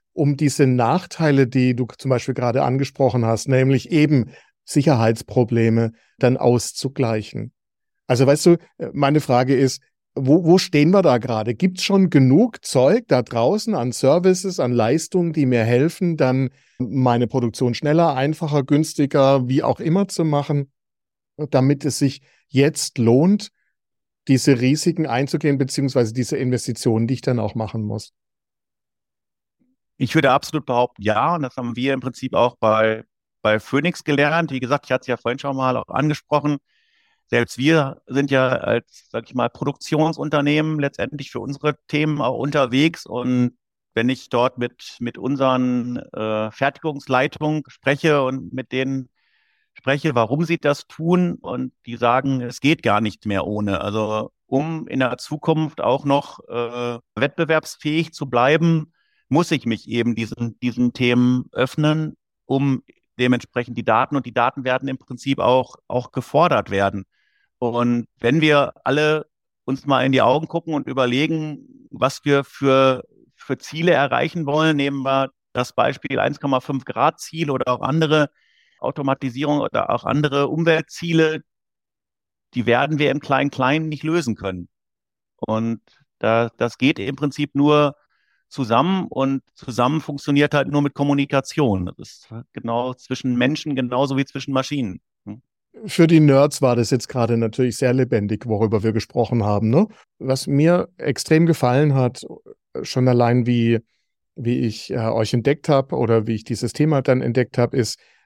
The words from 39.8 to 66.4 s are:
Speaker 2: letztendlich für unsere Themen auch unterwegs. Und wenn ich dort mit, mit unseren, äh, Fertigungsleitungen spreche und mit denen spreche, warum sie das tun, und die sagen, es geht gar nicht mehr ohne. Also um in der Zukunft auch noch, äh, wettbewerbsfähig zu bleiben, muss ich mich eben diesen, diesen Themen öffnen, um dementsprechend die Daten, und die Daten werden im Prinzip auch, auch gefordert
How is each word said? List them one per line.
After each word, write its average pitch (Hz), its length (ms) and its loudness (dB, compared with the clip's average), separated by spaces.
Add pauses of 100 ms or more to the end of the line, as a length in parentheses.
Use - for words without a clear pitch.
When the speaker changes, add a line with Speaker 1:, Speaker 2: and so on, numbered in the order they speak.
Speaker 2:
letztendlich 143 500 -6
für 123 100 -10
unsere 143 380 -4 (100)
Themen 151 320 -2
auch 127 200 -2
unterwegs. 143 640 0
Und 123 520 -2 (360)
wenn 117 160 0
ich 131 200 -6
dort 127 280 0
mit, - 420 -10
mit 120 200 -8
unseren, 127 800 -2
äh, 107 520 -6
Fertigungsleitungen 143 1200 -2
spreche 147 560 0
und 131 300 -6
mit 127 180 -10
denen 131 380 -4 (640)
spreche, 143 420 -2
warum 123 300 0
sie 165 120 -2
das 143 300 -2
tun, 175 480 0
und 127 380 -8 (120)
die 117 100 -12
sagen, 127 460 0
es 123 180 -10
geht 147 220 2
gar 104 200 2
nicht 110 260 -4
mehr 98 180 -2
ohne. 101 360 -2
Also 107 500 -4 (160)
um 156 400 -4
in 131 120 -6
der 127 200 -2
Zukunft 156 600 -4
auch 123 260 0
noch, 139 340 -2 (100)
äh, 120 480 -6 (180)
wettbewerbsfähig 156 1000 -2
zu 147 160 -10
bleiben, 156 640 2 (360)
muss 160 220 2
ich 147 140 -2
mich 113 220 -6
eben 117 260 0
diesen, 113 460 -6
diesen 123 320 -2
Themen 123 640 2
öffnen, 151 640 -2 (260)
um 135 400 -2 (340)
dementsprechend 123 600 -2
die 117 80 -6
Daten, 117 320 2
und 131 80 -6
die 120 80 -14
Daten 123 320 0
werden 131 240 -2
im 131 80 -8
Prinzip 135 420 -6
auch, 127 380 2 (100)
auch 127 240 -6
gefordert 143 580 0